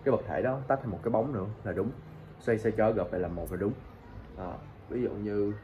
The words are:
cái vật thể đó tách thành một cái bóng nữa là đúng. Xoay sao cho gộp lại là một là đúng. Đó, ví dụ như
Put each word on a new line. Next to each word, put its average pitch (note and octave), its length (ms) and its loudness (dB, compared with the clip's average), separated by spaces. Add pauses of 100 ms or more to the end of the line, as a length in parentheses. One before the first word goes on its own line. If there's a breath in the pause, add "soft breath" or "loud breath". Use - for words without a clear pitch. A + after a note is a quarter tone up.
cái C#3 80 6
vật - 160 6
thể - 140 0
đó C3 260 2
tách C3+ 140 4
thành A2+ 100 -2
một - 120 -4
cái A#2 80 2
bóng A#2+ 220 4
nữa F#2+ 120 0 (180)
là F#2+ 100 -2
đúng. G2 180 2 (480)
Xoay A2+ 200 2
sao A2 180 2
cho A2 140 6
gộp G2 200 2
lại F2+ 100 0
là F2 60 0
một E2+ 240 -4
là F#2 60 -2
đúng. G2 160 2 (640)
Đó, F2+ 160 -6 (360)
ví B2 120 0
dụ A#2 80 2
như G#2 440 0 (100)